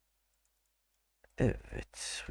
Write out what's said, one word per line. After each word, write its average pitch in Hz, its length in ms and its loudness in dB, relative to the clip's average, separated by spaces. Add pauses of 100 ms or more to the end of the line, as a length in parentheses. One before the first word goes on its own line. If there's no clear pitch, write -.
(1400)
Evet. - 920 0